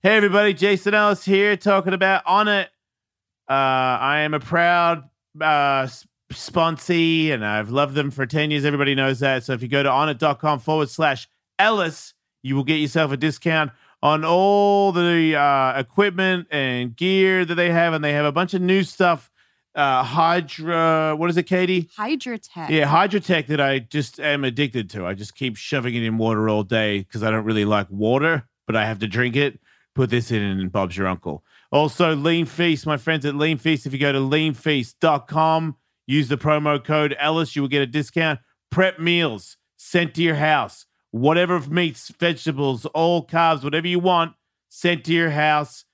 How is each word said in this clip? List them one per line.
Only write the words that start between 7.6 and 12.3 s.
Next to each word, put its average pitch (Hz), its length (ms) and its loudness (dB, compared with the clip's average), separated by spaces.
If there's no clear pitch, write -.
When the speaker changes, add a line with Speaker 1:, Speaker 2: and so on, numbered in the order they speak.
Speaker 1:
loved 135 260 0
them 143 160 -2
for 135 140 -4
ten 151 260 -2
years. 143 140 -2
Everybody 143 300 0
knows 135 260 0
that. 135 240 0
So 135 80 -4
if 120 80 -4
you 123 80 -8
go 139 120 2
to 139 60 2
onnit 139 300 0
dot 143 240 0
com 151 180 0
forward 156 300 -2
slash 147 400 -2
Ellis, 196 580 0